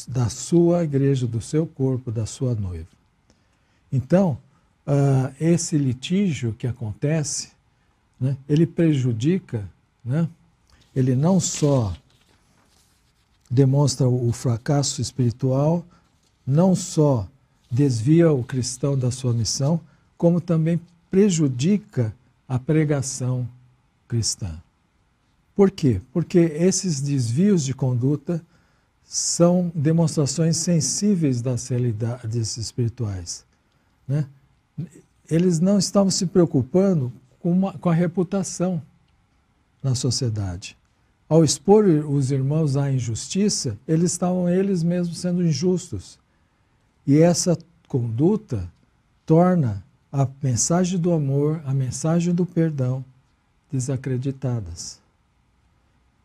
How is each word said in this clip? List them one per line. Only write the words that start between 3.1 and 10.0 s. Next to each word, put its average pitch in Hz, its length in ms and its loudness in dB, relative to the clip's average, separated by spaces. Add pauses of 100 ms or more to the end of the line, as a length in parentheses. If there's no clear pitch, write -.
Então, 160 480 0 (480)
ah, 139 540 2
esse 165 380 0
litígio 139 760 -2
que - 140 -8
acontece, 139 840 -4 (680)
né, 131 160 -2 (120)
ele 156 180 4
prejudica, 131 1000 -2 (360)